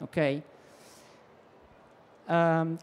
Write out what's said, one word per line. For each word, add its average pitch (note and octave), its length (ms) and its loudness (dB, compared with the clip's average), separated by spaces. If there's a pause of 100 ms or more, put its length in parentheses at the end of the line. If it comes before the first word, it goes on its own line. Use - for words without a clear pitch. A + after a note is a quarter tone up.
ok? D3 400 -2 (1900)
Ehm, E3 560 0